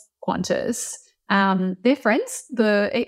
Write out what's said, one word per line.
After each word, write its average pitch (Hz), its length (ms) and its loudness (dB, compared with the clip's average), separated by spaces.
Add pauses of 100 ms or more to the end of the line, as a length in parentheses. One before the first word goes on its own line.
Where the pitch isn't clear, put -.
(280)
Qantas. - 680 -2 (360)
Um, 190 540 2
they're 254 120 4
friends. 285 540 -2
The, 214 580 0